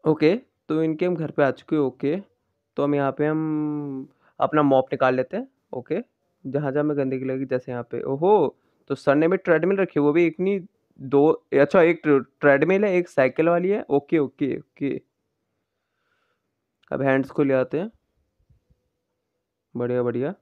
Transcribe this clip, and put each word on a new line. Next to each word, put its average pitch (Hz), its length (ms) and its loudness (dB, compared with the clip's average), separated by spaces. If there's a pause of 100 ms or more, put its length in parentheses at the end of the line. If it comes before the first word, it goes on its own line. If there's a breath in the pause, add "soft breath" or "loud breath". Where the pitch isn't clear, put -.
ओके, 156 300 2 (340)
तो 160 140 -2
इनके 160 240 -2
हम 180 100 -2
घर 151 140 -6
पे 147 120 0
आ 135 100 2
चुके - 240 -6
हैं। 147 60 2
ओके, 139 340 -4 (600)
तो 139 80 -2
हम 143 100 0
यहाँ 139 180 -2
पे 147 140 -2
हम 151 840 -4 (320)
अपना 151 240 0
मॉप 135 280 2
निकाल 131 220 0
लेते 127 220 -4
हैं। 262 120 -8 (240)
ओके, 143 280 -8 (440)
जहाँ 143 280 -4
जहाँ 147 120 -2
में 151 120 -2
गंदगी 135 280 -4
लगी, 131 220 -4
जैसे 127 260 -6
यहाँ 120 120 -8
पे। - 200 -10
ओहो, 160 520 2 (340)
तो 139 40 -2
सर 139 200 0
ने 156 140 2
भी 190 100 2
ट्रेडमिल 175 380 0
रखी 190 200 -2
है, 147 60 2
वो 147 100 4
भी 170 140 4
एक 165 140 -4
नहीं 190 200 0 (380)
दो, 139 280 4 (280)
अच्छा, 143 280 4
एक 165 200 2
ट्र-, 139 220 2 (160)
ट्रेडमिल 156 440 4
है, 196 80 0
एक 180 160 0
साइकिल 170 400 0
वाली 175 220 0
है। 214 200 -2
ओके, 147 280 0
ओके, 135 400 -2
ओके। 135 420 -8 (1900)
अब 135 120 -4
हैंड्स 135 280 0
को 156 120 -4
ले 135 120 0
आते 131 260 -2
हैं। 220 100 -8 (1800)
बढ़िया, 123 280 -2
बढ़िया। 120 400 -4